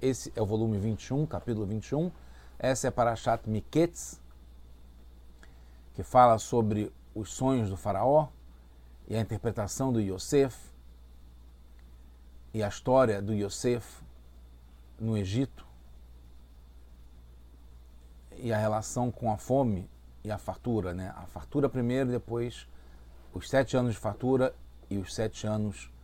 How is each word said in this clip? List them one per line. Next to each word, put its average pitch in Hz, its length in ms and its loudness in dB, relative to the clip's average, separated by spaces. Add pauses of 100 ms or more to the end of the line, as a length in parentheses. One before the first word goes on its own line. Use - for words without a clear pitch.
esse 127 320 0
é 113 80 0
o 104 40 2
volume 110 300 2
vinte 104 300 -2
e 127 80 -4
um, 147 100 2
capítulo 107 400 -4
vinte 104 260 -4
e - 40 0
um. 170 160 0 (480)
Essa 131 300 0
é - 20 0
Parashat 117 580 2
Miketz, 147 720 0 (1700)
que 98 80 -8
fala 123 380 8
sobre 107 520 2 (220)
os - 180 -6
sonhos 127 380 2
do 98 60 -4
faraó 117 500 2 (800)
e - 80 -6
a 113 60 2
interpretação 110 720 -2
do 113 80 4
Yosef 107 720 2 (1800)
e 110 80 -2
a 104 60 0
história 117 560 4
do 104 100 -2
Yosef 110 680 -2 (960)
no 110 180 0
Egito 104 480 -2 (2750)
e 120 160 -2
a 107 60 2
relação 110 540 0
com 113 180 -2
a 107 60 0
fome 113 520 0 (360)
e 104 80 -6
a 98 60 -4
fartura, 98 540 -2
né? 92 240 -6
A 87 100 -14
fartura - 420 -2
primeiro, 127 420 0
depois 120 580 -4 (640)
os - 160 -10
sete 131 280 4
anos 123 180 4
de - 60 -12
fartura 127 520 2 (360)
e 101 100 -2
os 92 140 -6
sete 110 360 -2
anos 107 420 -2 (140)